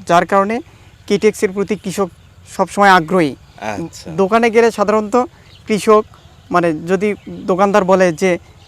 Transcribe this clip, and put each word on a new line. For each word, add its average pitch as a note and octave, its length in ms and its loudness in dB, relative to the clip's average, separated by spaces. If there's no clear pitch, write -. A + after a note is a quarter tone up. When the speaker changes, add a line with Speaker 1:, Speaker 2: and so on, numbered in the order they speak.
Speaker 1:
যার F3 200 2
কারণে G3+ 340 0
কেটিএক্সের G3+ 460 0
প্রতি F#3+ 240 -4
কৃষক F#3 320 -6
সবসময় G3 320 2
আগ্রহী। E3+ 480 2
Speaker 2:
আচ্ছা। D#3 500 -10
Speaker 1:
দোকানে G3+ 400 0
গেলে A#3 200 2
সাধারণত G#3+ 460 -2
কৃষক G#3+ 380 2
মানে F3 220 0
যদি F3+ 420 -4
দোকানদার F#3+ 560 0
বলে F#3 280 2
যে F3 260 -2